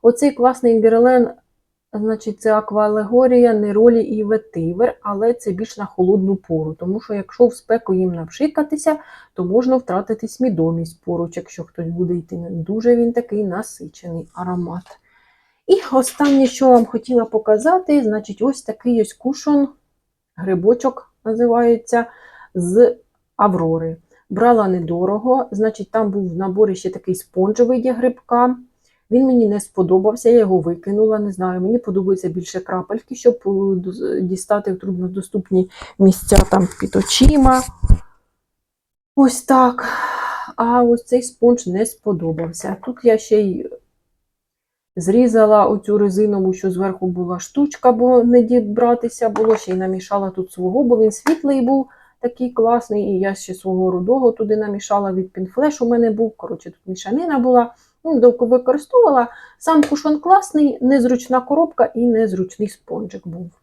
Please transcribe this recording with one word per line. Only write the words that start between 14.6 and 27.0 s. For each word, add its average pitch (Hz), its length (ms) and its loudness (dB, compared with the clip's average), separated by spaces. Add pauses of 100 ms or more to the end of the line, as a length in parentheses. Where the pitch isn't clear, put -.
І 359 280 0
останнє, 269 520 2
що 262 220 0
вам 233 160 6
хотіла 233 400 -2
показати, 269 800 0
значить, 214 380 -4
ось 269 200 -2
такий 233 400 -2
ось 208 120 -4
кушон, 285 540 -2 (680)
грибочок 190 800 -2 (120)
називається, 233 800 0 (480)
з 208 420 0 (400)
Аврори. 165 640 -2 (320)
Брала 226 380 2
недорого, 190 840 -2
значить, 214 400 -4
там 214 200 -2
був 190 180 -4
в 165 80 -8
наборі 190 380 0
ще 185 140 -8
такий 185 260 -6